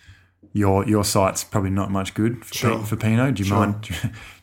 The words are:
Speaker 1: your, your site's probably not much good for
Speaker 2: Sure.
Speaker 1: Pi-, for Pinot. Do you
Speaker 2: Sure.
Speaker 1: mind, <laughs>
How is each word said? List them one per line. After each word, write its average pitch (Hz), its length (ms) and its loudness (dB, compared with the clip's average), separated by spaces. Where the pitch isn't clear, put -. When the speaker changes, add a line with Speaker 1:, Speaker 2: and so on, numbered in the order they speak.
Speaker 1:
your, 98 340 4
your 104 160 4
site's 98 400 0
probably 98 280 -2
not 98 200 -2
much 95 220 -4
good 117 320 -2
for - 80 -14
Speaker 2:
Sure. 113 260 0
Speaker 1:
Pi-, 107 60 -8
for 110 100 -4
Pinot. 113 400 2
Do 98 80 -2
you 95 60 0
Speaker 2:
Sure. 101 80 2
Speaker 1:
mind, 104 240 2
<laughs> - 200 -8